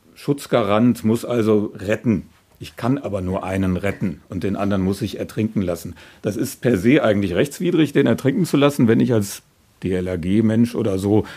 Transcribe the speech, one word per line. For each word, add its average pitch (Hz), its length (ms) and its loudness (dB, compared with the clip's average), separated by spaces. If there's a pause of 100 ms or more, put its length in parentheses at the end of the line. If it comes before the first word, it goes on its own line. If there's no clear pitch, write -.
(140)
Schutzgarant, 117 920 0
muss 110 200 0
also 107 500 0
retten. 101 540 -2 (320)
Ich - 160 -18
kann 127 220 -2
aber 101 240 -6
nur 92 220 -4
einen 95 320 -2
retten 92 520 -4
und 95 160 -6
den 98 120 -4
anderen 98 280 -2
muss 98 180 -2
ich 101 160 -6
ertrinken 107 440 -4
lassen. 87 340 -6 (260)
Das 98 140 -4
ist - 240 -6
per 117 160 2
se 120 260 4
eigentlich 101 320 2
rechtswidrig, 151 580 0
den 139 140 4
ertrinken 135 380 2
zu 151 120 0
lassen, 143 320 4
wenn 120 120 4
ich 123 120 2
als 104 300 -2 (400)
D-L-R-G-Mensch 95 920 0
oder 101 220 0
so, 101 260 2 (120)